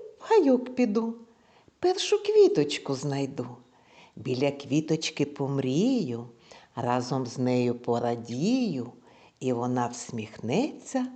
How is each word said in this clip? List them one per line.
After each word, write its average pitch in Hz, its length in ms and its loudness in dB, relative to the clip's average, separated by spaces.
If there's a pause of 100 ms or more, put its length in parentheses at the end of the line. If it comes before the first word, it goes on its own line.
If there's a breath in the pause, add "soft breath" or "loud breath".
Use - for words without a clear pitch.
(200)
гайок 269 560 4
піду, 226 380 0 (680 soft breath)
першу 403 440 2
квіточку 359 720 4
знайду. 135 520 -4 (680 soft breath)
Біля 127 360 -2
квіточки 151 720 -2
помрію, 139 1040 0 (480 loud breath)
разом 123 500 0
з 117 120 -10
нею 123 380 2
порадію, 120 1160 -2 (480 loud breath)
і 127 140 0
вона 123 340 0
всміхнеться 135 1300 -4